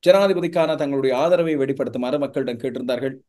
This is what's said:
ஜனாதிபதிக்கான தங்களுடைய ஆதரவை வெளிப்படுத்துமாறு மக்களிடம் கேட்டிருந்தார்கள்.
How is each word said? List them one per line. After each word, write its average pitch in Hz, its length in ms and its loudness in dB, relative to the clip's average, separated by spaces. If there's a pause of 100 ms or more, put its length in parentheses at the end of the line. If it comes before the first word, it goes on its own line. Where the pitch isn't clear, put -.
ஜனாதிபதிக்கான 175 680 4
தங்களுடைய 139 420 0
ஆதரவை 165 400 2
வெளிப்படுத்துமாறு 135 640 -2
மக்களிடம் 135 400 -4
கேட்டிருந்தார்கள். 127 560 -4 (140)